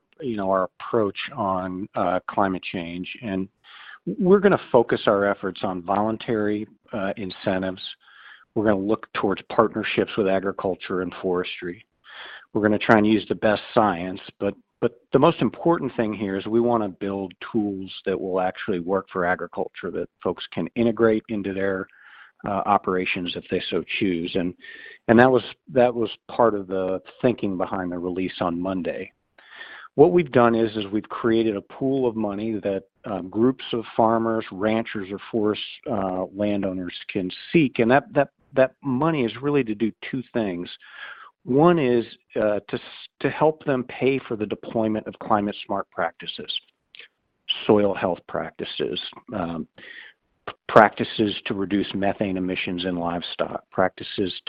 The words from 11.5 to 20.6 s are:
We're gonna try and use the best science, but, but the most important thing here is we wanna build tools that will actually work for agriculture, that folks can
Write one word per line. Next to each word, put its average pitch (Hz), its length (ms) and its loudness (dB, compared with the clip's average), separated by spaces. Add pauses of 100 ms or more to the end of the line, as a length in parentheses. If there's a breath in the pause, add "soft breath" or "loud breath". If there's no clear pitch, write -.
We're 107 80 0
gonna 107 180 4
try 113 180 8
and 104 80 6
use 107 220 4
the 101 80 -2
best 104 280 2 (100)
science, 92 480 2 (180)
but, 101 140 -2 (260)
but - 220 -2 (100)
the - 60 4
most 156 240 4
important 147 540 0
thing 107 180 -2
here 98 220 -4
is 98 100 -6
we 110 140 2
wanna 117 280 2
build 98 460 -6 (180)
tools 98 400 -2 (140)
that 95 140 0
will 92 200 -2
actually 92 400 -2
work 95 320 -2
for 87 140 0
agriculture, 87 640 -4
that 87 180 -6 (160)
folks 90 300 -4
can 87 220 -4